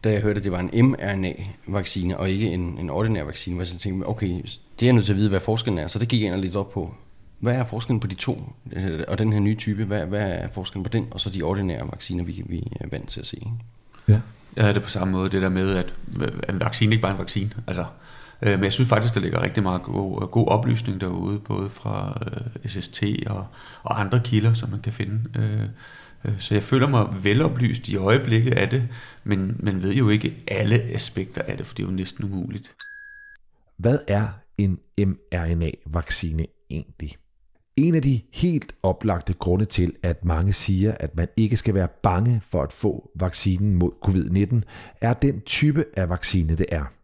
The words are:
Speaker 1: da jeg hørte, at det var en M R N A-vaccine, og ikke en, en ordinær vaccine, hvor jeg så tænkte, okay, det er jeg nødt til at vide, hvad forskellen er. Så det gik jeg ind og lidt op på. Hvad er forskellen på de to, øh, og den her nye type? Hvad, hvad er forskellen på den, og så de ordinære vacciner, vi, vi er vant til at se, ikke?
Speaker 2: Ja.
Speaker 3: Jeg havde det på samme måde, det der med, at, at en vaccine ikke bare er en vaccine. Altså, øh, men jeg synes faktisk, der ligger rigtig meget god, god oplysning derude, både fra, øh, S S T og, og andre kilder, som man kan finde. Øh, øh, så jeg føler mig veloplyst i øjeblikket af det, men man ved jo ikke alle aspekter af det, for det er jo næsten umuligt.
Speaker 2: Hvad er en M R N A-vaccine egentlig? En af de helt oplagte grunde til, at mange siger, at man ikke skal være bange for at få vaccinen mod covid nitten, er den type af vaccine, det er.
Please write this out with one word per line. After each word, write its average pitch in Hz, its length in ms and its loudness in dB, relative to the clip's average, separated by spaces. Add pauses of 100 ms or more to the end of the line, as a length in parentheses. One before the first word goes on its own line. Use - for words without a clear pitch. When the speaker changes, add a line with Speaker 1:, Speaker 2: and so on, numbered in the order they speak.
Speaker 1:
da 110 80 4
jeg 101 100 2
hørte, 104 160 2
at 98 60 -4
det 98 80 0
var 87 60 -2
en 101 280 4
M 135 80 4
R 98 220 -4
N 95 80 -2
A-vaccine, 95 920 -4
og 95 140 -2
ikke 101 160 0
en, 85 340 -2
en 85 100 -6
ordinær 98 340 0
vaccine, 76 300 -6
hvor 87 80 -4
jeg 87 60 -4
så 87 100 -8
tænkte, 95 300 -4
okay, 110 180 -2 (540)
det - 20 2
er 120 40 6
jeg 127 60 8
nødt 107 140 6
til 104 60 2
at 98 40 4
vide, 104 120 4
hvad 95 120 2
forskellen 110 380 0
er. 78 100 -4
Så - 100 -4
det 117 100 0
gik 117 120 2
jeg 107 60 0
ind 90 80 -2
og 95 60 0
lidt 95 160 -2
op 98 160 -4
på. 87 220 -6 (440)
Hvad 120 160 0
er 127 100 0
forskellen 113 360 -2
på 110 60 -6
de 92 80 -4
to, - 380 -4 (200)
øh, 90 360 -2
og 101 100 -2
den 107 140 2
her 104 80 2
nye 104 140 4
type? 107 300 -2
Hvad, 98 220 -2
hvad 98 260 -2
er 87 220 -4
forskellen 95 280 -8
på 87 60 -4
den, 117 220 0
og 95 100 -8
så 98 100 -2
de 92 120 -4
ordinære 85 500 -2
vacciner, 87 320 -4
vi, 85 220 -8
vi 87 200 -6 (140)
er - 120 -8
vant - 160 -8
til - 120 -8
at - 60 -6
se, - 100 -6
ikke? 110 140 -10 (580)
Speaker 2:
Ja. 107 120 8 (360)
Speaker 3:
Jeg 110 80 4
havde 101 100 6
det 98 80 0
på - 80 -10
samme 95 220 -2
måde, 92 180 0
det 95 120 2
der 95 60 2
med, 92 280 2
at, - 180 -2 (480)
at - 120 0
en 95 60 -2
vaccine 113 320 2
ikke 113 100 4
bare 95 80 2
er 98 40 0
en 95 60 -6
vaccine. 98 300 -4 (160)
Altså, 90 180 -4 (580)
øh, 104 100 4
men 98 120 4
jeg 98 80 2
synes 127 160 4
faktisk, 113 260 4
der 101 60 2
ligger 85 220 0
rigtig 95 200 0
meget 90 200 0
god, 98 480 -4
god - 180 2
oplysning 113 520 2
derude, 95 380 -4
både 101 320 -6
fra, - 520 -6 (400)
øh, - 80 -8
S 92 140 -8
S - 40 -12
T - 140 -6 (240)
og, 98 200 -6 (360)
og - 180 -2
andre 101 240 2
kilder, 113 300 4
som 113 160 -2
man 107 100 -6
kan 107 120 -6
finde. 104 280 -4 (160)
Øh, 107 240 0 (640)
øh, 107 140 0
så - 160 -4
jeg 101 80 4
føler 131 260 2
mig 117 180 4 (160)
veloplyst 120 680 2
i 98 80 -2
øjeblikket 117 580 4
af 98 140 2
det, 123 200 0 (360)
men 101 340 0
man 95 240 -2
ved 98 120 0
jo 123 140 4
ikke 107 260 2 (140)
alle 104 340 2
aspekter - 600 -6
af - 140 -6
det, - 100 -8
for - 80 -18
det 104 80 -6
er 98 40 -4
jo 95 60 -4
næsten 92 320 -6
umuligt. 98 500 -8 (1040)
Speaker 2:
Hvad 117 200 4 (100)
er 101 160 2 (340)
en 95 200 2 (200)
M 95 140 4 (220)
R 85 200 0
N 82 80 0
A-vaccine 80 840 -2 (240)
egentlig? - 460 -10 (600)
En 160 160 4
af 156 80 4
de 131 180 4 (120)
helt 170 400 0 (100)
oplagte 92 500 0
grunde 90 320 2
til, 90 280 0 (100)
at 87 220 -2
mange 87 280 2
siger, 98 480 2
at 76 160 -6
man 82 200 0
ikke 110 200 4
skal 104 180 2
være 92 140 2 (140)
bange 104 380 4 (100)
for 82 120 0
at 71 100 -4
få - 420 -4
vaccinen 92 600 0
mod 87 160 4 (120)
covid 92 280 2
nitten, 104 340 2 (360)
er 117 120 4
den 123 280 2
type 151 440 2 (120)
af 92 120 0
vaccine, 82 460 0
det 82 140 0
er. 78 160 -2 (200)